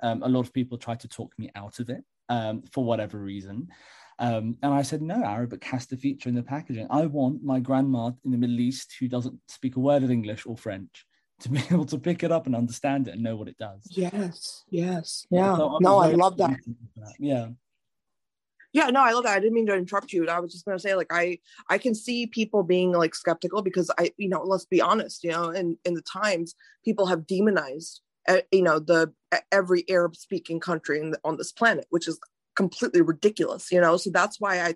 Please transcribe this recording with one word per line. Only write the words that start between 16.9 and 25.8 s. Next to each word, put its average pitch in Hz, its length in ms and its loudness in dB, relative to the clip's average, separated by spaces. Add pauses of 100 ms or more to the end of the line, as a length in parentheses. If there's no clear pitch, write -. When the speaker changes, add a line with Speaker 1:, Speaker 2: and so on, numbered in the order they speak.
Speaker 1:
that. 101 160 -18
Yeah. 131 300 -2 (1200)
Speaker 2:
Yeah, 294 140 4
no, 262 140 4
I 233 120 6
love 240 100 2
that. 214 120 2
I 196 40 2
didn't 220 160 2
mean 226 120 4
to 202 80 2
interrupt 190 380 -2
you. 165 140 0
I 170 120 0
was 175 120 -6
just 175 140 -18
gonna 196 120 -4
say, 196 160 -2
like, 180 180 -2
I, 175 280 0 (300)
I 190 80 4
can 220 180 0
see 240 320 -4
people 220 360 0
being, 180 280 2
like, 165 240 2
skeptical 175 460 -2
because 185 360 0
I, - 200 0
you 196 120 -4
know, 160 140 -2
let's 185 220 -2
be 175 160 2
honest, 185 420 0
you 170 80 -2
know, 165 180 -2
in, 170 360 -4